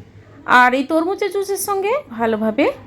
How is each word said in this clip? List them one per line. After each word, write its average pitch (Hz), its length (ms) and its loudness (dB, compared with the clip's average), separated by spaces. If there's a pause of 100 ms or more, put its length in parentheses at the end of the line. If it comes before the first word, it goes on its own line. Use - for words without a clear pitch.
(600)
আর 247 180 6
এই 277 140 0
তরমুজের 359 440 0
জুসের 392 320 -4
সঙ্গে 403 260 -2 (240)
ভালোভাবে 220 480 0 (220)